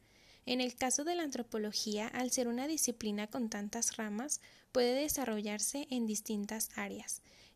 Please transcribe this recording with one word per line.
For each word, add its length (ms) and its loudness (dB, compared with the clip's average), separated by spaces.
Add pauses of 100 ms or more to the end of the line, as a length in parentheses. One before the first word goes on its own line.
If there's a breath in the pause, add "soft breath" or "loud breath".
(440 loud breath)
En 160 2
el 140 0
caso 300 2
de 100 2
la 80 2
antropología, 840 0
al 240 0
ser 160 2
una 180 0
disciplina 600 0
con 200 -2
tantas 500 -2
ramas, 420 -2 (320 loud breath)
puede 220 6
desarrollarse 960 0
en 160 2
distintas 680 -2
áreas, 480 -6 (340 loud breath)